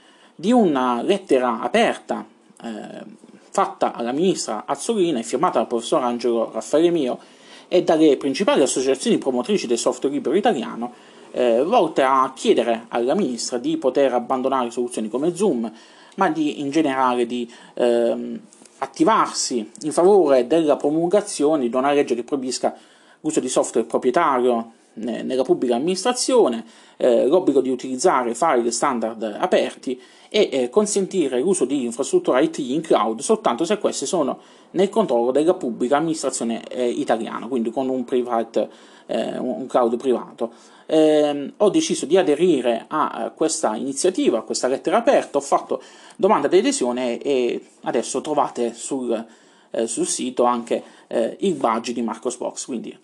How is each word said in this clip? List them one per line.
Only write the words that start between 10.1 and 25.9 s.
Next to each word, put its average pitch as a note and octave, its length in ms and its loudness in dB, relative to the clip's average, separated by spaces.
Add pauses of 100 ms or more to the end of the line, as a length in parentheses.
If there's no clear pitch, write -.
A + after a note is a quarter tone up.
libero B2+ 200 -2
italiano, B2 600 -2 (380)
eh, A#2+ 300 2
volte E3+ 400 2
a C3 320 2
chiedere A#2 540 0
alla B2 260 0
ministra B2+ 440 -2
di D#3 180 -4
poter C3 380 2
abbandonare B2+ 560 -2
soluzioni A#2+ 400 -6
come D3+ 260 -2
Zoom, C3 340 0 (440)
ma F#3 160 0
di, D#3 300 -2
in C#3 100 -4
generale, C3 560 2
di, A#2+ 260 -6 (220)
ehm, A#2+ 640 0 (380)
attivarsi C#3+ 920 0 (120)
in D3+ 100 -6
favore E3 540 6
della D3 300 2
promulgazione D#3 920 0
di A#2 80 -4
una C3+ 160 2
legge B2 220 2
che A#2 100 -4
proibisca B2+ 500 -4 (460)
l'uso D3+ 200 -2
di B2 80 -2
software B2+ 380 0
proprietario B2 840 0 (220)
ne-, A2+ 280 -6
nella B2+ 200 -2
pubblica C3 340 0
amministrazione, F3+ 880 0 (320)